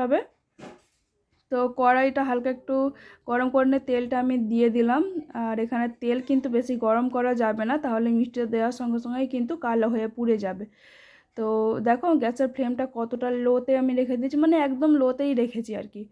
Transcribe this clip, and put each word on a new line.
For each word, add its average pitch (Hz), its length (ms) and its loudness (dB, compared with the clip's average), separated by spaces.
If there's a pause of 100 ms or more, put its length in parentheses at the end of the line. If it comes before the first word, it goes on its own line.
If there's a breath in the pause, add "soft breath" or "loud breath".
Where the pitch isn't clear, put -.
হবে। 254 180 2 (1300)
তো 254 60 -2 (220)
কড়াইটা 262 500 4
হালকা 247 280 0
একটু 269 180 -4 (540 loud breath)
গরম 247 240 0
করে 262 180 4
নিয়ে 269 180 2
তেলটা 247 340 0
আমি 254 120 0 (160)
দিয়ে 233 180 4
দিলাম। 240 320 2 (440)
আর 226 140 -4
এখানে 233 260 -2 (160)
তেল 240 160 0 (120)
কিন্তু 269 200 2
বেশি 240 240 0 (120)
গরম 226 200 2 (100)
করা 247 160 0 (100)
যাবে 220 240 0
না, 247 100 0 (100)
তাহলে 233 220 0 (100)
মিষ্টিটা 240 360 -2
দেওয়ার 226 260 0
সঙ্গে 233 200 -2
সঙ্গেই 247 360 -4
কিন্তু 247 220 -2
কালো 226 320 0
হয়ে 220 260 -2
পুড়ে 233 220 0
যাবে। 190 280 -6 (720 loud breath)
তো 226 60 -4 (380)
দেখো, 240 340 0
গ্যাসের 240 340 0
ফ্লেমটা 247 400 -4
কতটা 240 380 -6 (100)
লোতে 247 400 2
আমি 262 160 2
রেখে 254 240 0
দিয়েছি, 269 200 -2
মানে, 320 220 4
একদম 285 360 2
লোতেই 269 380 2
রেখেছি 233 420 -2
আর 202 120 -10
কি। 208 140 -16 (100)